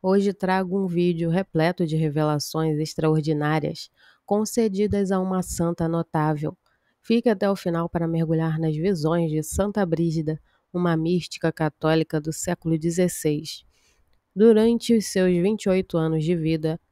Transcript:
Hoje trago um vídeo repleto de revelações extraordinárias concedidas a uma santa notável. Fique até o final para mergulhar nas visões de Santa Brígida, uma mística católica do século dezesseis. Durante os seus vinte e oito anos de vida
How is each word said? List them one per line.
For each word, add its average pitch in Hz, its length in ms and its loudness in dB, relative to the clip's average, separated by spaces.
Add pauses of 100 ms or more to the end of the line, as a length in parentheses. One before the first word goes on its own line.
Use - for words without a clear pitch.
Hoje 196 320 2
trago 185 500 -2
um 190 40 -2
vídeo 170 420 0
repleto 170 580 0
de 156 80 -4
revelações 156 840 0
extraordinárias 156 1120 -2 (340)
concedidas 202 880 0
a 190 80 0
uma 185 220 -2
santa 170 440 -2
notável. 156 720 -2 (460)
Fique 233 260 2
até 202 220 0
o 196 40 2
final 170 320 -2
para 170 220 -2
mergulhar 160 500 0
nas 160 160 0
visões 165 560 0
de 156 120 -2
Santa 202 420 -2
Brígida, 160 560 -2 (320)
uma 175 240 0
mística 165 560 -2
católica 156 680 -2
do 156 140 -6
século 165 460 -2
dezesseis. 160 840 -2 (720)
Durante 226 600 6
os 214 100 2
seus 185 300 2
vinte 196 300 0
e - 40 0
oito 185 300 0
anos 160 260 0
de 175 100 0
vida 160 460 -2 (120)